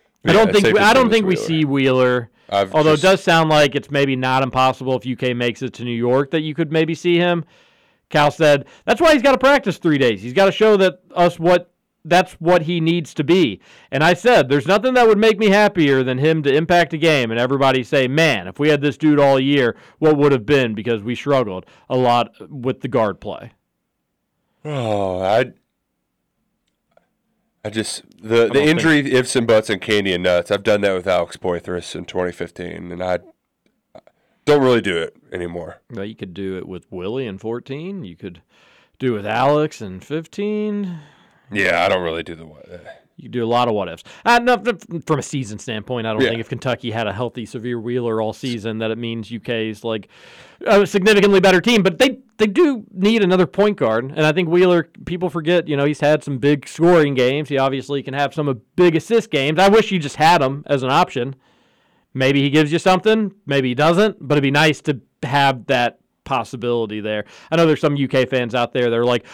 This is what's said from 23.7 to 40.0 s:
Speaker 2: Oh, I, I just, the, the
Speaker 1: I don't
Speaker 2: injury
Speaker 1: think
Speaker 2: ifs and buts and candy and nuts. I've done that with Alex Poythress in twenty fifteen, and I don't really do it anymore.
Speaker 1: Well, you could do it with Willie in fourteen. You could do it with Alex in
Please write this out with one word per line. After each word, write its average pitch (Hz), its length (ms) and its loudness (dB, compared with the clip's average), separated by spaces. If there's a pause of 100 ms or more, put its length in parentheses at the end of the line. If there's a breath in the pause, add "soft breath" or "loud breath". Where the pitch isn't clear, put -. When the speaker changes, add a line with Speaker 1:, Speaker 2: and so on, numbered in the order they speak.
Speaker 2:
Oh, 107 580 -4
I, 110 320 0 (2000)
I 107 40 -8
just, 107 340 -6 (180)
the, 107 60 -16
the 117 160 2
Speaker 1:
I 113 40 2
don't 123 100 -2 (100)
Speaker 2:
injury 160 340 2
Speaker 1:
think 135 140 -2
Speaker 2:
ifs 127 200 0
and 117 120 0
buts 110 240 2
and 98 100 -4
candy 101 320 -2
and 87 100 -4
nuts. 90 280 0
I've 101 120 -2
done 104 180 0
that 101 120 0
with 90 140 -6
Alex 90 300 -2
Poythress 87 580 -8
in 87 100 -12
twenty 90 260 -6
fifteen, 87 600 -14
and 87 100 -14
I 92 180 -4 (1300)
don't 147 160 4
really 127 200 4
do 92 160 -2
it 82 180 -6 (160)
anymore. 85 580 -10
Speaker 1:
Well, 107 140 -12
you 107 120 -14
could 95 180 -16
do 95 240 -8
it 90 100 -12
with 87 240 -16
Willie 104 360 -8
in 95 100 -10
fourteen. 135 680 -12
You 87 140 -16
could 87 240 -16 (580 soft breath)
do 127 140 -2
it 107 40 -4
with 101 80 -10
Alex 143 560 -2
in 92 200 -14